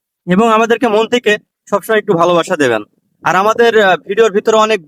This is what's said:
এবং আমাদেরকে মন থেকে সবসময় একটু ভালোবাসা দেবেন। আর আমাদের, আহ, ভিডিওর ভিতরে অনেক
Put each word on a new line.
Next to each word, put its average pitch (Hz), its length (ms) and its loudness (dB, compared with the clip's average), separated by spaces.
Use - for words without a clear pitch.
এবং 185 260 2
আমাদেরকে 226 360 0
মন 214 180 0
থেকে 240 260 -2
সবসময় 214 280 -2
একটু 208 160 -4
ভালোবাসা 170 420 0
দেবেন। 120 260 0
আর 156 140 -2
আমাদের, 220 440 2
আহ, 185 160 2
ভিডিওর 202 360 -2
ভিতরে 214 240 0
অনেক 214 320 0